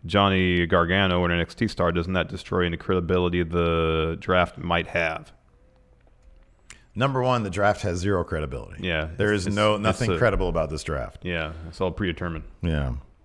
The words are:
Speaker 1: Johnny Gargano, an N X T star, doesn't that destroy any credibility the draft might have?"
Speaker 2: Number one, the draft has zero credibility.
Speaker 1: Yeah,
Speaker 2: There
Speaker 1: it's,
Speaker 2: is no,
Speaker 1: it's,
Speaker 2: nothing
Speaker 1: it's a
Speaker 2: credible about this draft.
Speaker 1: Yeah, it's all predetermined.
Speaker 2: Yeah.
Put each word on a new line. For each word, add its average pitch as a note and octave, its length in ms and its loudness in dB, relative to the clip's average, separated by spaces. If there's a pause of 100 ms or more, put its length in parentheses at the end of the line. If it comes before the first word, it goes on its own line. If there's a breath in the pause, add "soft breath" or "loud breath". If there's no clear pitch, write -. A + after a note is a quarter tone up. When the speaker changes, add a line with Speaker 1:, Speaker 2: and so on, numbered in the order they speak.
Speaker 1:
Johnny F#2 600 4
Gargano, F2+ 580 4
an F2 60 2
N E2+ 80 2
X E2+ 160 -2
T A2+ 140 -2
star, F2 240 0
doesn't F2 220 -2
that E2+ 140 0
destroy F2+ 380 -2
any E2+ 100 -2
credibility F2+ 680 0
the E2 720 0
draft F2+ 400 0
might E2+ 300 -2
have?" D#2+ 440 -4 (1600 loud breath)
Speaker 2:
Number C3 280 0
one, B2 200 2
the G2 80 -4
draft G2+ 320 2
has F2 160 -2
zero F#2 240 0
credibility. D2 640 -6
Speaker 1:
Yeah, D#2+ 300 -2
Speaker 2:
There G#2 160 2
Speaker 1:
it's, F#2+ 140 0
Speaker 2:
is G2+ 80 -2
no, G#2+ 220 4
Speaker 1:
it's, G2+ 60 -6
Speaker 2:
nothing A2 280 0
Speaker 1:
it's F2 60 0
a - 20 -4
Speaker 2:
credible F#2+ 300 2
about D#2+ 200 0
this D2+ 140 -8
draft. - 420 -8
Speaker 1:
Yeah, E2 280 -4 (160)
it's - 120 -12
all F#2 100 0
predetermined. E2+ 540 -4 (160)
Speaker 2:
Yeah. D2 340 -2 (300)